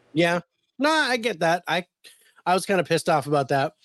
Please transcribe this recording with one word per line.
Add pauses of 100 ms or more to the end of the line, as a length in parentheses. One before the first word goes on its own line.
(140)
Yeah. (400)
No,
I
get
that.
I, (600)
I
was
kinda
pissed
off
about
that. (120)